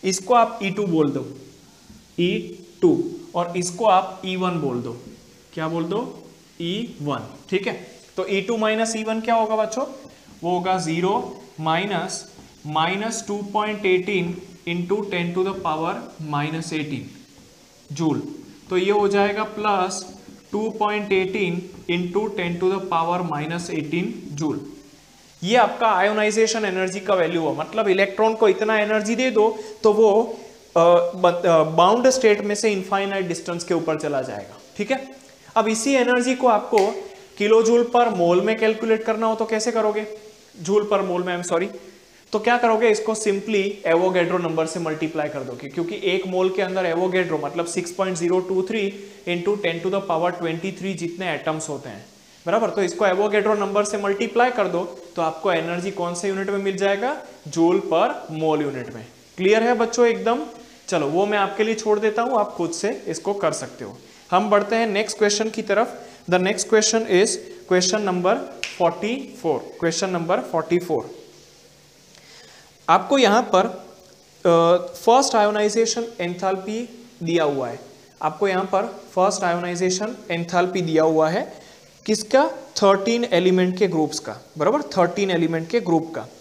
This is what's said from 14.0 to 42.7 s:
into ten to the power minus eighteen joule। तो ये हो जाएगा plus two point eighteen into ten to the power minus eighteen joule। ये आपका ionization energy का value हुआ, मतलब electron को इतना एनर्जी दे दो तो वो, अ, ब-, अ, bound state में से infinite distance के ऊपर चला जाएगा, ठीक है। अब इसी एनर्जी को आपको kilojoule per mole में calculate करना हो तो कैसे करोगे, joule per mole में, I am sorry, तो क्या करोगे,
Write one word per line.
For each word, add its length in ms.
into 300
ten 240
to 100
the 80
power 300
minus 380
eighteen 360
joule। 300
तो 60
ये 140
हो 180
जाएगा 360
plus 480
two 160
point 340
eighteen 480
into 320
ten 240
to 120
the 80
power 260
minus 400
eighteen 420
joule। 180
ये 140
आपका 320
ionization 760
energy 360
का 140
value 260
हुआ, 180
मतलब 300
electron 460
को 140
इतना 300
एनर्जी 380
दे 140
दो 180
तो 100
वो, 180
अ, 40
ब-, 680
अ, 160
bound 340
state 340
में 100
से 180
infinite 560
distance 360
के 100
ऊपर 260
चला 220
जाएगा, 360
ठीक 140
है। 160
अब 120
इसी 260
एनर्जी 400
को 140
आपको 300
kilojoule 540
per 120
mole 280
में 140
calculate 460
करना 220
हो 80
तो 120
कैसे 260
करोगे, 340
joule 280
per 120
mole 240
में, 100
I 40
am 100
sorry, 180
तो 60
क्या 200
करोगे, 300